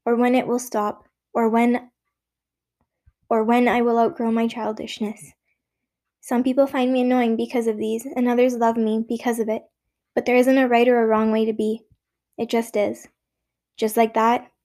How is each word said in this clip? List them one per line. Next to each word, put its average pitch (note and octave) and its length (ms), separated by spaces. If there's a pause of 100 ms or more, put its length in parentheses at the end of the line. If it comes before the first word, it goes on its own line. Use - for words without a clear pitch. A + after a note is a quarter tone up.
or A#3 100
when B3 220
it B3+ 100
will A#3+ 140
stop, G#3 480 (260)
or A#3 140
when, A#3+ 420 (1400)
or A3+ 140
when A#3+ 240
I A#3+ 160
will A#3 160
outgrow A3+ 320
my A3+ 160
childishness. G#3+ 840 (880)
Some B3 240
people C#4 240
find C4 240
me B3+ 80
annoying B3 340
because A#3 320
of G#3+ 120
these, A3 360
and B3 140
others B3 260
love A3+ 220
me A3 320
because A#3 320
of A3 80
it. A3 160 (500)
But A#3 100
there B3 120
isn't B3+ 200
a C4 120
right A#3+ 180
or A#3+ 160
a A3 40
wrong A3 260
way A3 120
to A3 80
be. A3 300 (560)
It A3+ 120
just A#3 260
is. G#3 320 (720)
Just G#3+ 180
like A3+ 160
that, A3+ 380 (140)